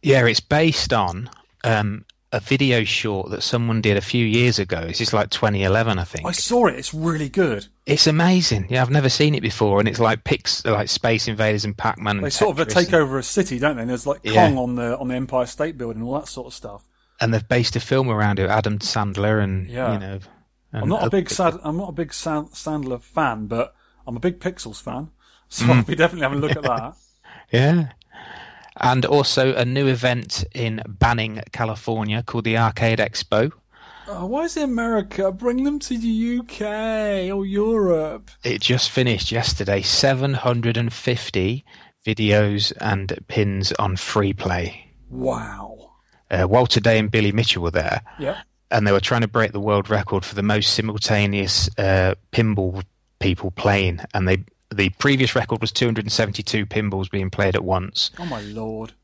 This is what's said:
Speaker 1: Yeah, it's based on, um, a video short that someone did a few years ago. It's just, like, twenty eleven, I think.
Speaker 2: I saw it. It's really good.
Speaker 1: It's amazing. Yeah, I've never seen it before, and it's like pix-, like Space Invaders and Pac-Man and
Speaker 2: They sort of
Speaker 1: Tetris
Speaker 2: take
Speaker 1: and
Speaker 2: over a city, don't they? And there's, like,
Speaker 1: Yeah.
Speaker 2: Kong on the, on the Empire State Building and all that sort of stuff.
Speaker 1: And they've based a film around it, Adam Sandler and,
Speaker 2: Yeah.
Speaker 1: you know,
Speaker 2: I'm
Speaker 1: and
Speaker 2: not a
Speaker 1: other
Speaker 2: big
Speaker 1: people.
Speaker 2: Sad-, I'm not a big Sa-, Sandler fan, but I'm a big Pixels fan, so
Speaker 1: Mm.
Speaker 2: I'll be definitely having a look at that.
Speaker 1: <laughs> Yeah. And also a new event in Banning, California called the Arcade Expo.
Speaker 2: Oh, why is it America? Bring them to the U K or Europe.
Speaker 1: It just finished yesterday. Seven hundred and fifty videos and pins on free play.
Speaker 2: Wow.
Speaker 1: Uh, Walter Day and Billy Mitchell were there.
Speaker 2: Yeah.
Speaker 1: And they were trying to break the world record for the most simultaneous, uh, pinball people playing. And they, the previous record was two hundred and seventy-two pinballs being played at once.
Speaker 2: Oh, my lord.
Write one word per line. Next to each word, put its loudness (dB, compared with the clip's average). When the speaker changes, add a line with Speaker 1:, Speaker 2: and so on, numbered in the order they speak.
Speaker 1:
Yeah, 6
it's 4
based 2
on, 0
um, 0
a -2
video 2
short -2
that -6
someone 0
did 4
a 2
few 0
years 2
ago. -2
It's -6
just, -2
like, 0
twenty 0
eleven, 2
I -4
think. -8
Speaker 2:
I -4
saw 2
it. 2
It's -10
really -2
good. 0
Speaker 1:
It's 4
amazing. 4
Yeah, 2
I've 2
never 4
seen 4
it -2
before, 2
and 4
it's -2
like 2
pix-, -2
like 0
Space 0
Invaders 0
and -4
Pac-Man -2
and -4
Speaker 2:
They -2
sort 0
of 0
Speaker 1:
Tetris -6
Speaker 2:
take 4
Speaker 1:
and 2
Speaker 2:
over 2
a -4
city, -2
don't 2
they? -6
And -4
there's, -4
like, -2
Speaker 1:
Yeah. 6
Speaker 2:
Kong 2
on -2
the, -2
on -6
the -4
Empire -2
State -6
Building -8
and -8
all -6
that -10
sort -12
of -16
stuff. -16
Speaker 1:
And 0
they've 0
based 2
a 0
film 0
around 2
it, 0
Adam 0
Sandler 0
and, -2
Speaker 2:
Yeah. -2
Speaker 1:
you -4
know, -10
Speaker 2:
I'm -6
Speaker 1:
and -2
Speaker 2:
not 0
a -2
Speaker 1:
other 0
Speaker 2:
big 0
Speaker 1:
people. -6
Speaker 2:
Sad-, -10
I'm -4
not -6
a -12
big -6
Sa-, -4
Sandler -6
fan, -2
but -4
I'm -8
a -10
big -4
Pixels -10
fan, -10
so -4
Speaker 1:
Mm. 6
Speaker 2:
I'll 4
be -2
definitely 0
having -2
a -2
look 0
at -8
that. -2
Speaker 1:
<laughs> -20
Yeah. 4
And 4
also 4
a 0
new 0
event 0
in -4
Banning, 0
California -4
called -6
the 2
Arcade 2
Expo. 0
Speaker 2:
Oh, -8
why -2
is -6
it -2
America? -2
Bring -2
them -2
to -6
the -4
U 0
K -4
or -2
Europe. 0
Speaker 1:
It 0
just 2
finished 2
yesterday. 0
Seven 2
hundred 0
and -2
fifty -2
videos 2
and -2
pins 0
on 0
free 0
play. -6
Speaker 2:
Wow. -8
Speaker 1:
Uh, 2
Walter 4
Day 4
and 0
Billy 2
Mitchell 2
were 0
there. -2
Speaker 2:
Yeah. -6
Speaker 1:
And 2
they 6
were 6
trying 0
to 0
break 0
the -4
world 0
record 0
for -12
the -2
most 2
simultaneous, 0
uh, 2
pinball 0
people -2
playing. 0
And 0
they, 2
the 2
previous 2
record 0
was -4
two 0
hundred 0
and -6
seventy-two -2
pinballs -4
being -4
played 0
at -2
once. -4
Speaker 2:
Oh, -8
my -8
lord. -10